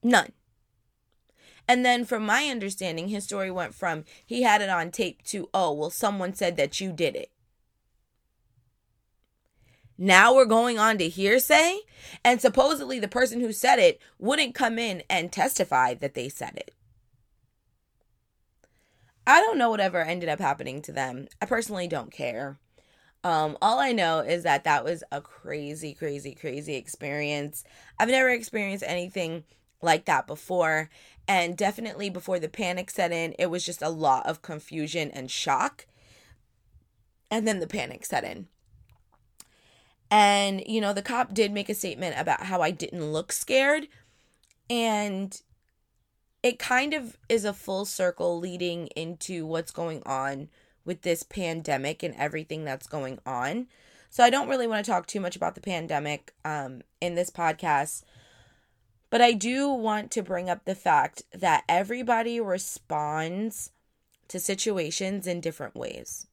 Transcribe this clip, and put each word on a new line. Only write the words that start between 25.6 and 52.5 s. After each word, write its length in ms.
crazy, 400
crazy 400
experience. 920
I've 100
never 220
experienced 540
anything 580
like 220
that 200
before. 640
And 280
definitely 540
before 300
the 100
panic 400
set 220
in, 260
it 100
was 160
just 200
a 60
lot 360
of 160
confusion 680
and 180
shock. 560
And 180
then 120
the 80
panic 380
set 180
in. 240
And, 580
you 140
know, 100
the 100
cop 320
did 180
make 180
a 60
statement 440
about 240
how 180
I 100
didn't 420
look 180
scared. 560
And 680
it 160
kind 340
of 240
is 160
a 80
full 320
circle 540
leading 480
into 580
what's 260
going 340
on 440
with 200
this 200
pandemic 800
and 140
everything 500